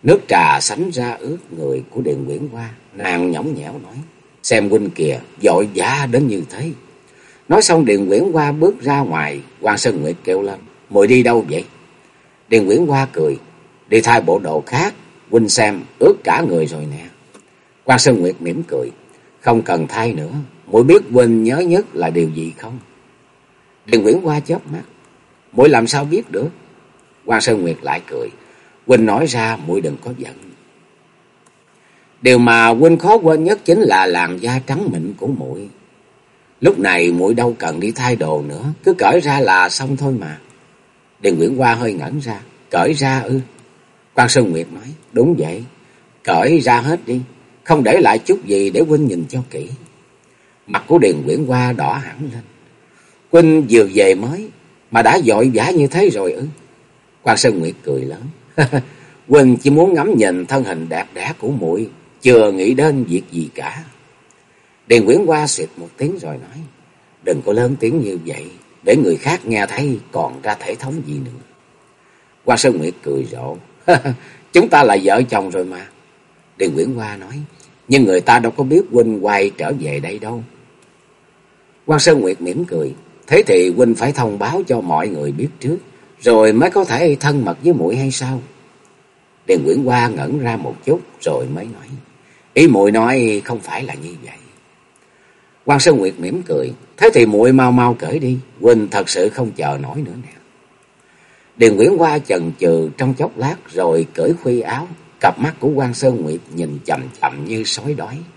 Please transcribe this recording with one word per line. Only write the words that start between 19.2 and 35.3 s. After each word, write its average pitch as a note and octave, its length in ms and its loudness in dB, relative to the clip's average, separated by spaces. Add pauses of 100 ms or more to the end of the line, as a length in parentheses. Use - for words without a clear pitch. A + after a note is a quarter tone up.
"Không A#2 200 2
cần E2 260 -2
thay A2+ 260 -4
nữa, D#2+ 180 -8 (360)
muội G#2+ 160 4
biết E3+ 180 6 (100)
huynh A#2 320 4
nhớ B2 140 0
nhất F3+ 380 0
là E2 140 -2
điều E2 200 0
gì D#2+ 280 -8
không?" A#2 220 -16 (1040)
Điền A2 180 2
Quyển C3 200 4
Hoa D3+ 160 -2
chớp D#3 320 -6
mắt: E3 120 -12 (680)
"Muội C3 180 6
làm A#2 180 2
sao C#3+ 180 -2
biết F3+ 260 -4
được?" B2 180 -4 (760)
Quan A2 160 0
Sơn A2 200 0
Nguyệt E2 200 -4
lại C#2+ 260 -6
cười: B1 220 -10 (580)
"Huynh A2 180 4
nói A2 200 0
ra, A2+ 320 -4 (100)
muội F2 140 -2
đừng D#2 220 -6
có - 140 -12
giận." - 160 -16 (1900)
"Điều B2+ 160 6
mà A#2 300 6
huynh D3+ 300 4
khó G#3+ 200 4
quên D#3+ 260 2
nhất G3+ 220 0
chính F3+ 160 4
là F#2+ 240 2
làn F2 360 -4
da B2 260 -2
trắng D#3+ 240 -4
mịn F2+ 260 -6
của G2+ 100 -8
muội. F#2 420 -8 (920)